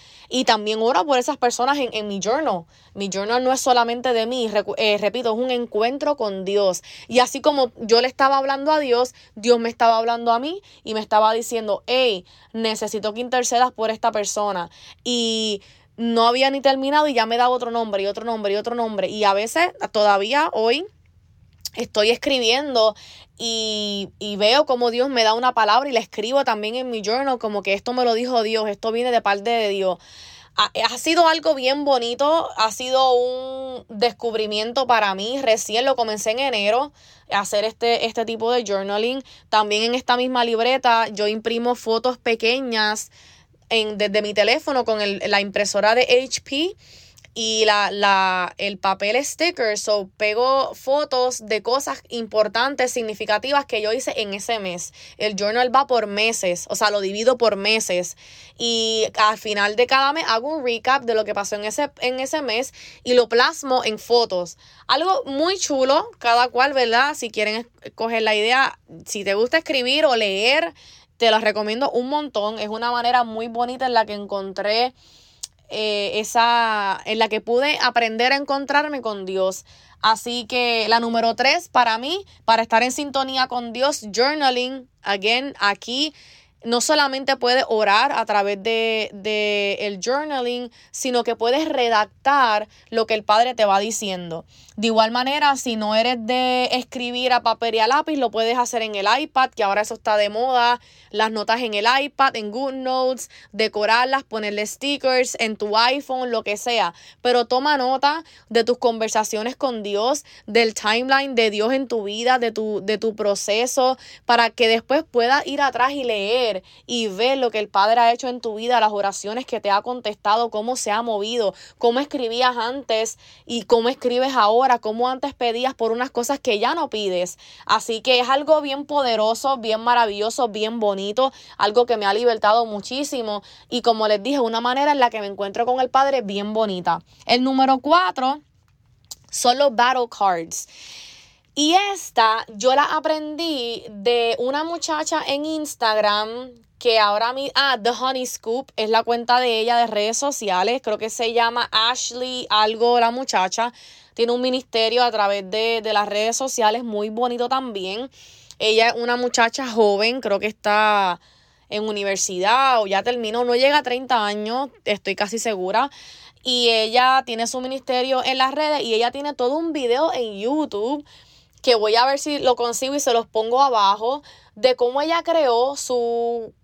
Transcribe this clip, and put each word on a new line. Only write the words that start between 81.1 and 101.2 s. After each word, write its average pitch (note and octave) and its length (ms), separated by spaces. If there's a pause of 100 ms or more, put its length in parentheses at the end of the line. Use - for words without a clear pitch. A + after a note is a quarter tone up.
tres C#4+ 340
para A#3 280
mí, D#4+ 300 (180)
para A3+ 160
estar A3+ 220
en B3+ 100
sintonía C4 540
con A#3+ 260
Dios, C4+ 300 (120)
journaling, B3+ 720 (160)
again, A3 580
aquí A#3+ 520 (520)
no A#3 160
solamente C4+ 560
puedes B3 320
orar G#3+ 440
a A3+ 140
través G3+ 360
de, A3+ 520
de G#3 640
el G#3 240
journaling, B3 640 (200)
sino B3 340
que A#3 120
puedes B3+ 320
redactar A#3 1000 (220)
lo A3+ 160
que A3+ 80
el G#3+ 100
Padre A#3 300
te A3+ 100
va G3 140
diciendo. F#3 640 (320)
De G#3+ 100
igual A3 240
manera, C#4 460
si A#3+ 200
no G#3+ 180
eres A#3 220 (100)
de B3+ 460
escribir B3 600
a A#3+ 100
papel A3+ 320
y A3 60
a A3 80
lápiz, D4+ 280
lo B3 140
puedes A3+ 260
hacer A#3+ 260
en A3 120
el G3 120 (140)
iPad, C4 300
que A3 140
ahora G3 180
eso A3+ 120
está G#3+ 220
de G#3 140
moda. A#3+ 500 (300)
Las G#3+ 200